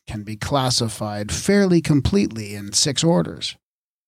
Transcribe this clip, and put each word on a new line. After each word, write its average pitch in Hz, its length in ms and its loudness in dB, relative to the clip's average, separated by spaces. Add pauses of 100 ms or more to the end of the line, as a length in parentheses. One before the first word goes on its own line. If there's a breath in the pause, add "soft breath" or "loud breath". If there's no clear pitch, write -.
can 107 160 -8
be 107 140 -10
classified 107 960 -2
fairly 196 480 4
completely 135 760 0
in 101 180 -10
six - 300 0
orders. 165 540 0 (520)